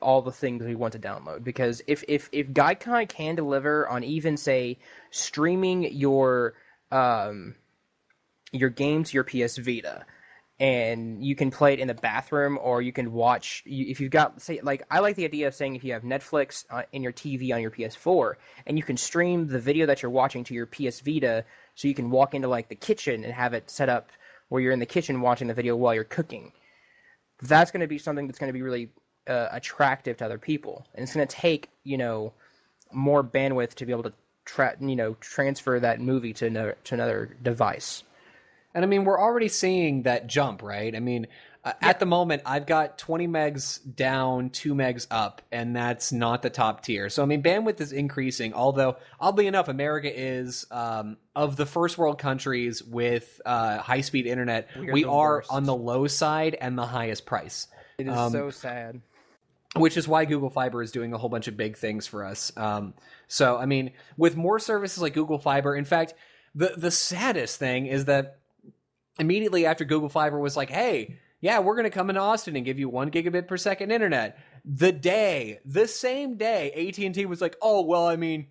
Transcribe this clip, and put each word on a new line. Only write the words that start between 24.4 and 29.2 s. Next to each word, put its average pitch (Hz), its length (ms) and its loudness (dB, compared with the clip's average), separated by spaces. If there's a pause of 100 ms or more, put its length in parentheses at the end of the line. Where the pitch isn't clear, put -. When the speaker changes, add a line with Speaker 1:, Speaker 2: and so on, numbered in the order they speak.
Speaker 1:
where 127 120 0
you're 127 120 4
in 127 60 2
the 120 60 -2
kitchen 135 360 -2
watching 123 260 2
the 113 60 -2
video 120 220 0
while 120 200 4
you're 110 80 -2
cooking. - 480 -6 (880)
That's 151 300 6
gonna 175 160 -2
be 147 100 -6
something 143 300 -4
that's 131 120 -10
gonna 135 140 -4
be 127 80 -6
really, 123 280 -4 (380)